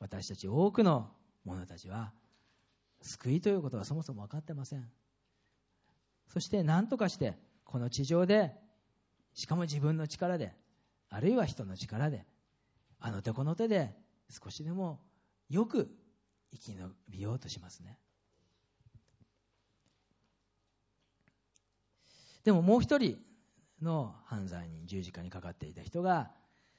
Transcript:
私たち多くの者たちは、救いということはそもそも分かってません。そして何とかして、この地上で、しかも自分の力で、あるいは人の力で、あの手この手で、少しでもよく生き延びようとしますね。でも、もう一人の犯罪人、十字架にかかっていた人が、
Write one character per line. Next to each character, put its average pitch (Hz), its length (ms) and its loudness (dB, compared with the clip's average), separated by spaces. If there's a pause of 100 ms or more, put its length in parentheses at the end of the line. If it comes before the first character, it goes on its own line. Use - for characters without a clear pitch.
私 95 260 -8
た 98 80 -8
ち 95 140 -8
多 165 240 6
く 226 100 6
の 147 280 6 (340)
者 90 220 -8
た 82 120 -16
ち 95 100 -16
は、 110 240 -8 (880)
救 - 300 -4
い 165 80 2
と 208 80 0
い 202 60 4
う 180 80 0
こ 135 80 -4
と 123 60 -4
は 101 80 -4
そ 147 100 -4
も 160 80 -4
そ 135 120 -8
も 101 80 -10
分 104 60 -10
か 147 100 -8
っ 156 40 -8
て 156 120 -10
ま 139 100 -8
せ 143 120 -10
ん。 123 120 -10 (1400)
そ 175 120 -4
し - 80 -6
て 202 140 2
何 165 260 4
と 262 80 -2
か 214 120 2
し - 100 -6
て、 110 180 -2 (280)
こ - 140 -6
の 120 120 -2
地 139 140 -2
上 170 220 4
で、 196 280 4 (800)
し - 120 -10
か 160 100 0
も 180 60 2
自 147 160 -2
分 151 180 2
の 156 120 -2
力 180 300 -2
で、 104 160 -6 (560)
あ 101 100 -6
る 165 100 4
い 262 60 6
は 208 80 2
人 131 200 -4
の 95 120 -8
力 127 340 -2
で、 98 140 -6 (720)
あ 113 120 -6
の 98 120 -6
手 113 100 -4
こ 135 120 -4
の 160 100 0
手 226 140 0
で、 160 260 2 (360)
少 - 200 -16
し 151 140 -10
で 165 80 -6
も 180 260 -4 (520)
よ 202 160 2
く 226 240 -2 (640)
生 113 60 -18
き - 140 -14
延 92 180 -10 (200)
び 95 100 -12
よ 104 140 -4
う 135 40 -4
と - 120 -12
し - 100 -12
ま 90 80 -18
す - 120 -20
ね。 107 180 -20 (4000)
で 214 80 8
も、 170 100 8
も 208 160 8
う - 20 4
一 294 160 4
人 214 220 4 (640)
の 156 320 -2 (100)
犯 101 220 -6
罪 87 220 -10
人、 80 180 -12
十 95 160 -6
字 90 100 -10
架 85 100 -12
に 90 60 -10
か 95 120 -12
か 90 100 -10
っ - 40 -10
て - 120 -14
い - 80 -14
た - 80 -16
人 - 200 -6
が、 170 280 0 (480)